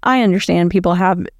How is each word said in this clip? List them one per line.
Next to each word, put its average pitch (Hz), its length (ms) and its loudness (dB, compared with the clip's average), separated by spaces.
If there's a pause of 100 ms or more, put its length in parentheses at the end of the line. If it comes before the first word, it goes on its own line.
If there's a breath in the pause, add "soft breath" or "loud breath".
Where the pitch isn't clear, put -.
I 254 180 2
understand 175 480 0
people 185 240 0
have 180 320 0 (140)